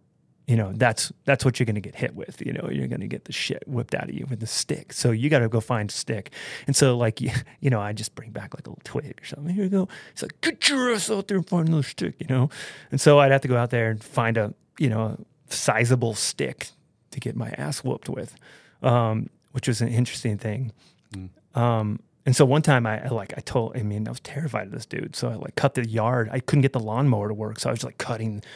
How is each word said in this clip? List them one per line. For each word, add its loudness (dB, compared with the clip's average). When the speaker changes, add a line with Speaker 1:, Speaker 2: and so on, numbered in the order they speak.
Speaker 1:
You 4
know, 2
that's, 2
that's 2
what 4
you're 2
gonna 0
get -12
hit -4
with. -12
You -6
know, -6
you're -2
gonna -4
get -8
the -12
shit -6
whipped -4
out -4
of -8
you -6
with -4
the -6
stick. -6
So 2
you 0
gotta 4
go 2
find -2
a -10
stick. -6
And 0
so, 6
like, 0
<laughs> -
you, -2
you 0
know, 2
I -4
just -8
bring -14
back, -10
like, -18
a -14
little -18
twig -8
or -18
something. -6
"Here 0
you 0
go." 2
It's -10
like, -10
"Get -2
your 2
ass -2
out -2
there 2
and 0
find 2
another 4
stick," -4
you -6
know? 4
And 0
so 10
I'd 8
have 6
to -2
go 4
out 2
there 2
and -4
find 0
a, -2
you 2
know, 0
a -6
sizable 2
stick -4
to -10
get -6
my -4
ass -6
whooped -4
with, -8
um, 2
which -2
was 0
an 0
interesting 0
thing. -4
Speaker 2:
Mm. -8
Speaker 1:
Um, 2
and 4
so 8
one 6
time 4
I, -2
I, -6
like, -6
I -8
told, -2
I -4
mean, -4
I -6
was -10
terrified -6
of -14
this -10
dude. -8
So -4
I, -4
like, -10
cut 2
the -2
yard. 0
I -4
couldn't 4
get 2
the -2
lawnmower 2
to -4
work. -8
So -2
I 0
was, -4
like, -12
cutting -6